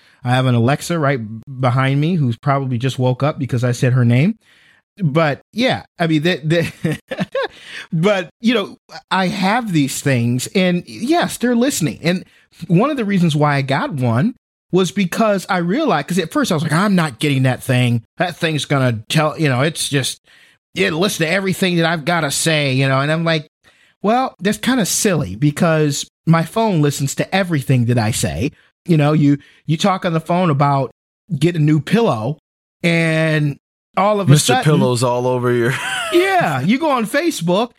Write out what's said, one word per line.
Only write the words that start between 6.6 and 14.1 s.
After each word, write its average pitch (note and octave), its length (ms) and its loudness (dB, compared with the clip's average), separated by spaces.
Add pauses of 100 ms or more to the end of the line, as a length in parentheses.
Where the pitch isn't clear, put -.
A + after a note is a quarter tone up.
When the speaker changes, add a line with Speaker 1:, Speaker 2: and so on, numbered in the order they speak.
Speaker 1:
<laughs> - 400 -16
but, F3+ 380 0 (120)
you A3+ 120 2
know, G3 240 -4 (340)
I F#3 160 0
have G3+ 440 -2
these C#3+ 300 0
things A#2+ 540 0
and F3+ 320 2
yes, D4+ 500 -2
they're B3 180 0
listening. A#3 460 -2
And F3 240 -2 (420)
one G3+ 220 2
of D4+ 80 -4
the A3+ 80 -4
reasons F3 300 2
why D3 200 2
I C#3 60 0
got C#3+ 320 -4
one B2+ 420 0 (360)